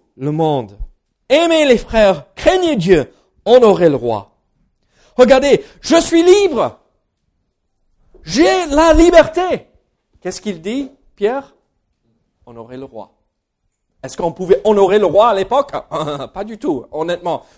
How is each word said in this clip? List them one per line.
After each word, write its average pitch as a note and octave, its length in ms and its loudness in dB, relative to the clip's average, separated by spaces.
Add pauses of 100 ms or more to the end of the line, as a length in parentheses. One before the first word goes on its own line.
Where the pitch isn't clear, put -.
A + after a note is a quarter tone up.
(160)
le C#3 160 -8
monde, C#3+ 460 -4 (500)
aimez D#4+ 380 2
les A#3+ 120 4
frères, G3 560 0
craignez E4+ 420 0
Dieu, E3 360 0 (320)
honorez G#3 440 4
le C#3 80 0
roi. A2+ 360 -6 (840)
Regardez, C4 480 2 (160)
je E4 200 2
suis E4 220 2
libre. F4 560 2 (1400)
J'ai F4 440 0
la D#4 260 2
liberté. E4 760 2 (540)
Qu'est-ce F#3 200 -12
qu'il F#3 200 -10
dit, B3+ 300 -8 (260)
Pierre ? B3+ 380 -6 (920)
Honorez A#2 300 -20
le C3+ 80 -16
roi. A2+ 280 -20 (880)
Est-ce - 140 -16
qu'on E3+ 160 -6
pouvait F3+ 320 -2
honorer G3+ 340 2
le G3+ 80 0
roi G3+ 240 2
à G#3 40 -2
l'époque ? G3+ 380 -4
<laughs> D3 600 -10
Pas G3 100 -12
du A3 140 -18
tout, B2+ 320 -8
honnêtement. E3+ 540 -8 (140)